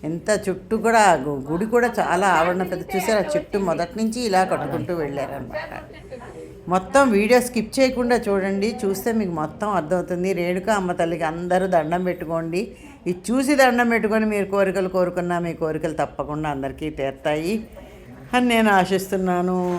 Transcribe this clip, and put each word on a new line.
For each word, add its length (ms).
ఎంత 200
చుట్టూ 380
కూడా 180
గు-, 260
గుడి 240
కూడా 160
చాలా 340
ఆవరణ 280
పెద్ద. 100
చూసారా, 300
చెట్టు 240
మొదటి 320
నుంచి 180
ఇలా 220
కట్టుకుంటూ 500
వెళ్ళారనమాట. 720
మొత్తం 300
వీడియో 300
స్కిప్ 320
చేయకుండా 380
చూడండి, 420
చూస్తే 280
మీకు 200
మొత్తం 380
అర్థమవుతుంది. 520
రేణుకా 400
అమ్మ 200
తల్లికి 300
అందరూ 360
దండం 340
పెట్టుకోండి. 520
ఇది 60
చూసి 340
దండం 320
పెట్టుకొని 400
మీరు 220
కోరికలు 400
కోరుకున్నా 500
మీ 160
కోరికలు 400
తప్పకుండా 540
అందరికీ 340
తీరుతాయి 540
అని 140
నేను 320
ఆశిస్తున్నాను. 800